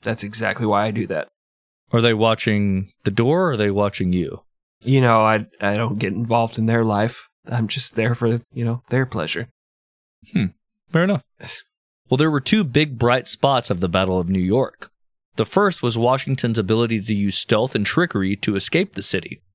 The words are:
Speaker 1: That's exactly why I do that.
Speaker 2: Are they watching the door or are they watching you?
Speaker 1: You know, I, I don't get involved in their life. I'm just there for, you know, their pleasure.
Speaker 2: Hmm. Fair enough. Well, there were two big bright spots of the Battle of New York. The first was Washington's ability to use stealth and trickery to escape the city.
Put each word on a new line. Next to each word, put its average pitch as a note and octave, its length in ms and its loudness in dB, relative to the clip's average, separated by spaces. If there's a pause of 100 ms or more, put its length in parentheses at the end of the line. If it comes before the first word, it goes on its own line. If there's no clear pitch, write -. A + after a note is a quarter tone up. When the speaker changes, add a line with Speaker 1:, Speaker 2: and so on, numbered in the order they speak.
Speaker 1:
That's A2+ 220 -6
exactly G#2+ 420 -4
why G#2 200 2
I A2+ 40 -2
do G#2+ 160 -4
that. E2 220 -6 (640)
Speaker 2:
Are A#2 80 2
they A#2 140 4
watching G#2 760 0 (120)
the G#2 60 2
door C3+ 360 2
or E3+ 60 0
are B2 40 -4
they G#2 140 0
watching G2 420 0
you? F2 300 -4 (400)
Speaker 1:
You C3+ 180 2
know, A#2 240 6
I, A2 220 2 (140)
I G2+ 160 0
don't G#2+ 220 -2
get G#2+ 140 -2
involved A2+ 460 -2
in A2+ 80 0
their A2+ 180 2
life. A2 440 -2 (180)
I'm A#2 220 -2
just - 280 -4
there A2+ 180 0
for, A#2 260 0 (120)
you A#2+ 120 -6
know, A#2 260 -4
their B2+ 160 0
pleasure. F2 420 -6 (840)
Speaker 2:
Hmm. G#2 140 0 (440)
Fair E3 140 0
enough. F#3+ 200 -2 (840)
Well, C3 100 0
there D#3 120 4
were D3 100 0
two G#3+ 240 4
big C#3+ 340 0
bright A#2+ 280 2
spots C#3 440 2
of F2+ 100 -2
the F#2 80 0
Battle F#2 320 0
of F2 80 -4
New F#2+ 100 0
York. G2 520 -2 (460)
The A2+ 100 0
first G3 360 0
was A#2 160 0
Washington's B2 600 0
ability A2 420 0
to A2 140 -4
use G2+ 240 0
stealth A2+ 360 0
and G#2 100 0
trickery G2+ 520 0
to G2+ 200 -2
escape F3 360 0
the - 100 -8
city. - 380 -4 (140)